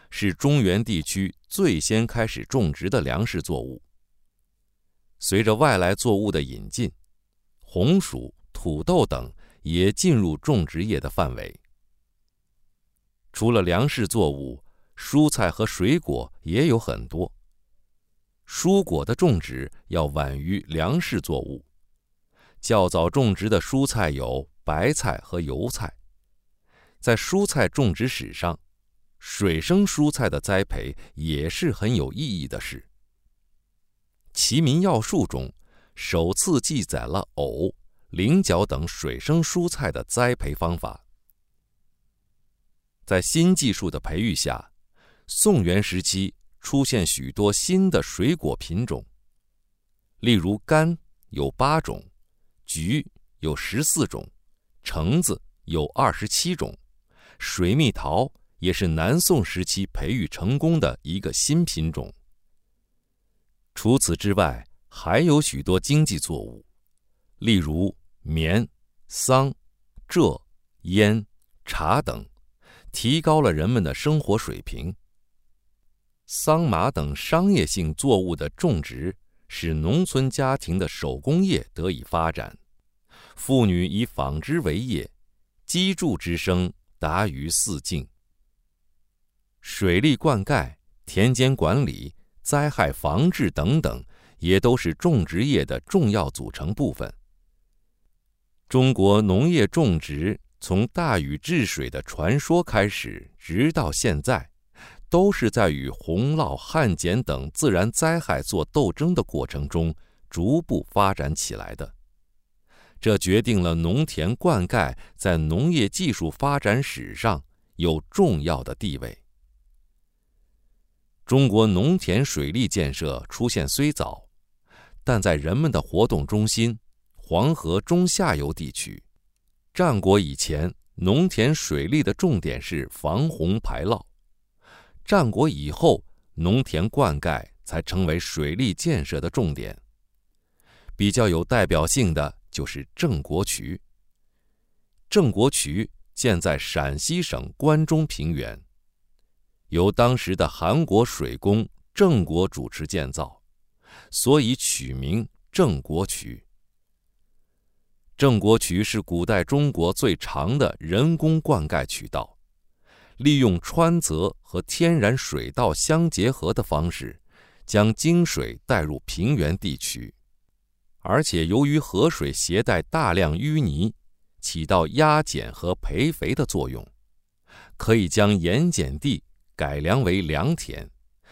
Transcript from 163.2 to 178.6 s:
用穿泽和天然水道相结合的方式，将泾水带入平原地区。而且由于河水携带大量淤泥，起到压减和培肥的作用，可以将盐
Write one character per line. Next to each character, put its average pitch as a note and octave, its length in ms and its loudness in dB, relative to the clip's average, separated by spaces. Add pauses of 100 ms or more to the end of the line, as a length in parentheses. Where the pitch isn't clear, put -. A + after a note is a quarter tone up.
用 F#2+ 220 4
穿 E3+ 380 2
泽 E2 420 -2
和 F2+ 200 -8
天 E3 380 2
然 A2+ 180 4
水 - 320 -6
道 A2+ 240 0
相 E3 340 2
结 A2+ 220 0
合 F#2 240 -2
的 - 80 -2
方 D#2+ 280 0
式， B1 300 -10 (460)
将 G#2+ 300 4
泾 E3+ 280 4
水 A#1 440 -4
带 A2 140 2
入 D2 260 -4
平 A#2 280 0
原 E2 220 0
地 D#2 180 -4
区。 - 380 -10 (840)
而 A2 220 0
且 E2 260 0
由 A#2+ 180 2
于 D3 140 2
河 C#3 300 0
水 C#2+ 220 -4
携 F#2 300 0
带 F#2 220 0
大 C3+ 300 0
量 F2+ 220 2
淤 D3+ 240 -2
泥， F#2+ 320 0 (480)
起 D#2+ 260 -6
到 F2 220 4
压 D3+ 360 2
减 A1+ 280 -8
和 F2 240 -4
培 A2 360 -2
肥 F#2+ 240 -4
的 C#3+ 100 0
作 C2+ 240 -4
用， A#1 180 -12 (880)
可 A2+ 200 2
以 G2 120 4
将 G#2 320 4
盐 A#2 320 2